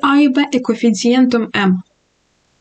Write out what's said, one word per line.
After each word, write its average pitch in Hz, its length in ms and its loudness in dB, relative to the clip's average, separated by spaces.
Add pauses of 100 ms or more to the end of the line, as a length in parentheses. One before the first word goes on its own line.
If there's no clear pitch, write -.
А 277 140 0
і 285 120 4
Б 285 240 -2
і 254 80 -2
коефіцієнтом 233 960 0
М. 185 260 0 (800)